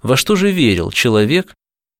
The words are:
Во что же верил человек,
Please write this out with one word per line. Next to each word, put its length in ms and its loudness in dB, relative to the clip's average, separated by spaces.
Во 140 0
что 200 0
же 160 0
верил 400 0
человек, 600 0